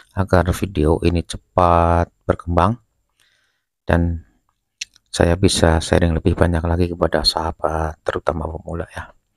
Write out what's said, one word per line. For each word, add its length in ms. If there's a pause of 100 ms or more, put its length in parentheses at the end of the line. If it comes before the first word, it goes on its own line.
(180)
agar 320
video 560
ini 160
cepat 880 (160)
berkembang 560 (1040)
dan 400 (880)
saya 240
bisa 400
sharing 400
lebih 160
banyak 320
lagi 240
kepada 320
sahabat, 800
terutama 480
pemula, 400
ya. 240 (220)